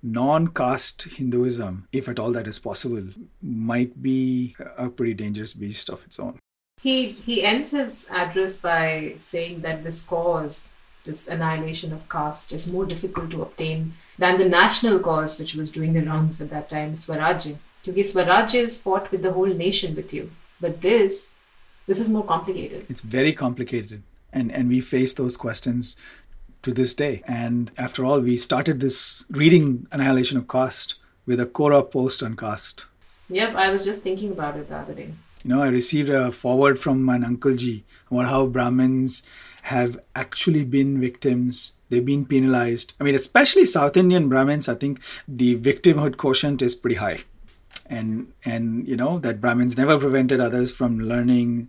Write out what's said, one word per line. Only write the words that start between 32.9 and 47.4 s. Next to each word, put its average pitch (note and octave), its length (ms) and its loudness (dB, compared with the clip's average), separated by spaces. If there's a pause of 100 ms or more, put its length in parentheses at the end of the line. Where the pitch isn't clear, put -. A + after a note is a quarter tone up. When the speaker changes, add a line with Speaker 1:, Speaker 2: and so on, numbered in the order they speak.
Speaker 2:
Yep, F#3+ 260 -2
I F#3+ 160 2
was G3 140 0
just G#3 180 -4
thinking G3 300 -4
about D3+ 240 -6
it D3 120 -12
the D3+ 80 -10
other D3+ 180 -12
day. D3 160 -14 (340)
Speaker 1:
You - 60 -4
know, C3+ 120 4
I C#3 60 4
received C#3 420 2
a B2+ 220 2
forward C3 460 4
from C3 300 2
an B2 160 2
uncle B2 300 0
ji A#2+ 300 -4 (260)
about B2 160 2
how C3+ 200 2
Brahmins B2+ 760 2 (380)
have A#2+ 360 -2 (180)
actually D3+ 480 0
been C3+ 360 2
victims. B2 720 -2 (140)
They've B2 160 2
been C#3 220 0
penalized. B2+ 760 2
I C#3 40 -4
mean, C#3+ 100 4
especially C#4 500 6
South D3 320 4
Indian F3+ 320 6
Brahmins, C3+ 400 2
I A#2+ 60 0
think C#3 260 -4 (280)
the B2 280 2
victimhood C#3+ 600 4
quotient C3+ 460 0
is B2 120 2
pretty A#2 220 -2
high. F#2+ 240 -4 (680)